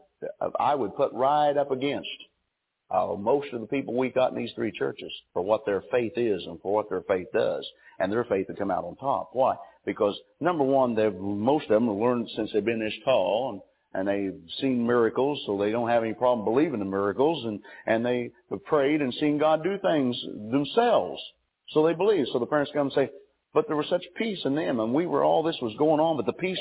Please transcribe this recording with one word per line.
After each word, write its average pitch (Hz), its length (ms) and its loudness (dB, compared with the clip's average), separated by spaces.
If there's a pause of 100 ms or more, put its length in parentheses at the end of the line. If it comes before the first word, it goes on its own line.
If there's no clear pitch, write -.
(600)
I 131 140 2
would 110 200 -2
put - 180 0
right 143 440 2
up 143 160 0
against, 127 360 -4 (840)
uh, 92 280 0
most 139 340 0
of 120 80 -6
the 107 60 -10
people 131 280 -4
we 127 160 0
got 127 200 2
in - 60 -8
these 120 180 -6
three 113 160 -2
churches 98 420 -6 (200)
for 90 100 -2
what 104 240 0
their 95 240 0
faith 120 260 0
is 104 300 0
and 85 140 -12
for 95 120 -4
what 104 160 0
their 90 140 -4
faith 92 300 -2
does, 104 340 0 (320)
and 95 140 -2
their 117 120 0
faith 95 240 0
would 85 100 -10
come 98 120 -2
out 87 140 -2
on 87 120 -10
top. 123 360 -4
Why? 117 240 2 (280)
Because, 101 320 0 (240)
number 160 220 0
one, 131 320 2
they've, 107 200 2
most 104 500 0
of - 60 -2
them 113 180 4
have 101 80 -2
learned 120 400 0
since 107 160 -4
they've 104 120 0
been 117 140 0
this 107 160 -4 (100)
tall, 117 460 2
and, 98 100 -10 (360)
and 95 120 0
they've 98 320 -2 (200)
seen 127 260 0
miracles, 123 600 2
so 101 100 -2
they 101 140 2
don't 117 180 -2
have 117 140 4
any 110 120 -2
problem 123 300 2
believing 123 360 2
in 95 100 -4
miracles, 117 540 0
and, 107 160 -6 (260)
and 113 180 2
they 120 260 -2 (200)
have - 140 -8
prayed 151 360 2
and 127 140 -2
seen 147 240 0
God 156 260 2
do 196 140 -2
things 147 420 0 (300)
themselves. 139 720 2 (500)
So 151 160 4
they 165 80 4
believe. 180 380 2
So 135 60 2
the 117 80 -2
parents 147 280 0
come 143 120 0
and 131 60 -6
say, 135 180 2 (420)
"But 156 160 2
there 156 80 -2
was 147 120 -2
such 175 160 -2 (120)
peace 220 280 -4
in 139 120 0
them, 156 240 -2
and 113 120 0
we 165 140 2
were, 143 160 0
all 160 220 4
this 165 180 -2
was 110 160 -4
going 151 220 4
on, 165 160 2
but 110 100 -4
the 117 60 0
peace 185 280 -4